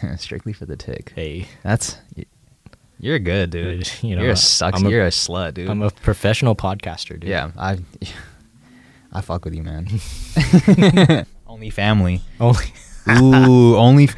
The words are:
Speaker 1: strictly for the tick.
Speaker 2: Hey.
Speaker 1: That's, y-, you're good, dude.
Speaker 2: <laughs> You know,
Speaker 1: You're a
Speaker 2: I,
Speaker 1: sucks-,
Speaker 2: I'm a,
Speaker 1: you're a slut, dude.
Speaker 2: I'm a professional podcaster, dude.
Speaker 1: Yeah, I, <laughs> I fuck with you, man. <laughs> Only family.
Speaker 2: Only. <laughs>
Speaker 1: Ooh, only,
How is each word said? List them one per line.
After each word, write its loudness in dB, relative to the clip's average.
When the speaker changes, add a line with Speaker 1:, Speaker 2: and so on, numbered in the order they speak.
Speaker 1:
strictly -12
for -18
the -12
tick. -16
Speaker 2:
Hey. -12
Speaker 1:
That's, -4
y-, -14
you're -4
good, -2
dude. -8
Speaker 2:
<laughs> -14
You -6
know, -2
Speaker 1:
You're 0
a 2
Speaker 2:
I, 0
Speaker 1:
sucks-, 0
Speaker 2:
I'm 2
a, 2
Speaker 1:
you're 2
a 0
slut, -6
dude. -10
Speaker 2:
I'm -4
a -2
professional -2
podcaster, -10
dude. -16
Speaker 1:
Yeah, -6
I, -6
<laughs> -20
I -10
fuck -10
with -10
you, -10
man. -10
<laughs> 4
Only -16
family. 0
Speaker 2:
Only. 2
<laughs> -
Speaker 1:
Ooh, 6
only, 8